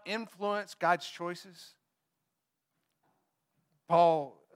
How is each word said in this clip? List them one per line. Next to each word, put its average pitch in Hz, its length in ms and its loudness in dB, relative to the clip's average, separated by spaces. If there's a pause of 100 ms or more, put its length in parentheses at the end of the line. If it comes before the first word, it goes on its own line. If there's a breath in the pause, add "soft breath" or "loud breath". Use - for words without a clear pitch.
influence 202 720 -8
God's 175 340 -2
choices? 175 680 -14 (2250)
Paul 160 500 4 (180)